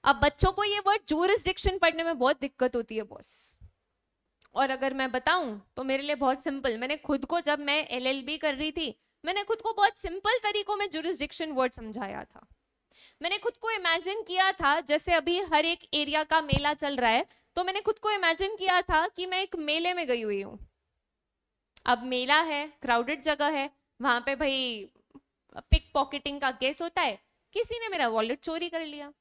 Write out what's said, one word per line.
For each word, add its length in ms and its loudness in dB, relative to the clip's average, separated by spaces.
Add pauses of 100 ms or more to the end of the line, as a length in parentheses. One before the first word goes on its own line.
अब 120 6
बच्चों 360 2
को 120 -2
ये 140 0
वर्ड 300 2
ज्यूरिसडिक्शन 680 2
पढ़ने 260 2
में 140 -2
बहुत 220 2
दिक्कत 360 -2
होती 200 -4
है 60 -2
बॉस, 520 -16 (1000)
और 160 2
अगर 240 -2
मैं 180 -2
बताऊं 480 0 (160)
तो 80 -8
मेरे 180 0
लिए 120 -2
बहुत 300 0
सिंपल, 340 -2
मैंने 180 -4
खुद 280 -2
को, 160 0
जब 180 0
मैं 280 0
एलएलबी 520 -4
कर 160 0
रही 180 -4
थी, 260 -6 (260)
मैंने 180 -2
खुद 200 -4
को 100 -2
बहुत 260 4
सिंपल 440 -2
तरीकों 340 -2
में 140 -2
ज्यूरिसडिक्शन 600 -4
वर्ड 200 0
समझाया 520 -8
था। 220 -20 (760)
मैंने 160 -2
खुद 180 -4
को 140 -6
इमेजिन 520 0
किया 300 2
था 280 2
जैसे 320 0
अभी 280 2
हर 240 2
एक 300 -2
एरिया 300 0
का 160 4
मेला 340 2
चल 220 -2
रहा 140 4
है, 160 2 (300)
तो 80 0
मैंने 160 -2
खुद 180 -2
को 120 -2
इमेजिन 460 0
किया 260 2
था 260 2
कि 180 -6
मैं 160 -2
एक 140 -6
मेले 380 0
में 120 -2
गई 160 0
हुई 200 -2
हूँ। 260 -14 (1160)
अब 160 2
मेला 380 2
है, 320 -2 (100)
क्राउडेड 400 0
जगह 260 2
है, 220 -2 (300)
वहां 200 2
पे 160 -2
भाई 540 -2 (680)
पिक 380 2
पॉकेटिंग 460 -2
का 100 0
केस 320 -2
होता 200 -2
है, 160 0 (340)
किसी 280 -4
ने 80 -6
मेरा 200 0
वॉलेट 320 0
चोरी 280 -6
कर 180 -6
लिया। 340 -14